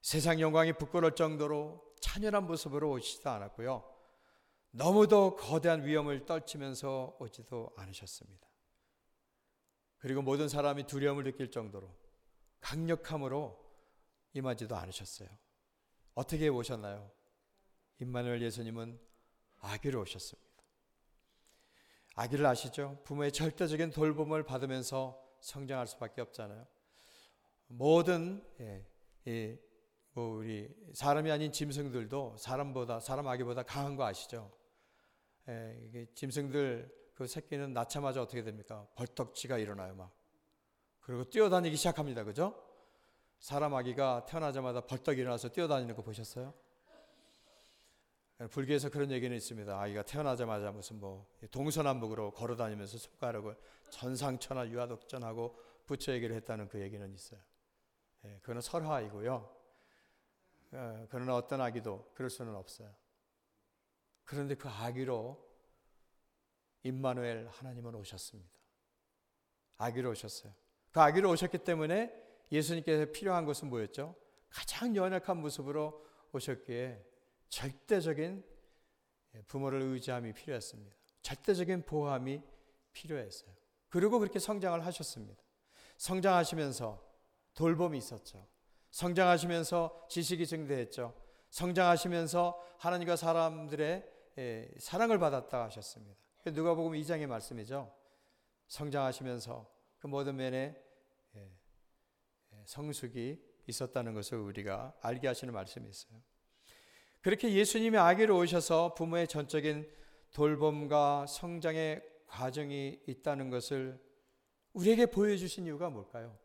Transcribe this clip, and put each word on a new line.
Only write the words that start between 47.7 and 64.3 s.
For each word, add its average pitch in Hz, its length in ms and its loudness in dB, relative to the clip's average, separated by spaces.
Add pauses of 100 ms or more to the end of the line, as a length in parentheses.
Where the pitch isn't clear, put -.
불교에서 139 420 0
그런 139 220 -2
얘기는 123 240 -2
있습니다. 104 460 -6
아기가 104 220 -2
태어나자마자 117 680 -2
무슨 104 280 -12
뭐 98 300 -12 (220)
동서남북으로 127 800 0
걸어다니면서 110 680 -4
손가락을 107 600 -8 (320)
전상천하 127 800 -4
유아독전하고 120 880 -6 (260)
부처 139 280 -2
얘기를 117 240 -2
했다는 107 320 -6
그 107 100 -8
얘기는 98 340 -8
있어요. 98 280 -18 (840)
예, 101 180 -18
그거는 120 200 -8
설화이고요. 117 960 -4 (1120)
어, 113 380 -12
그러나 127 260 -2
어떤 123 240 -2
아기도 113 540 -4
그럴 131 160 -6
수는 113 260 -10
없어요. 101 380 -16 (1300)
그런데 139 320 -4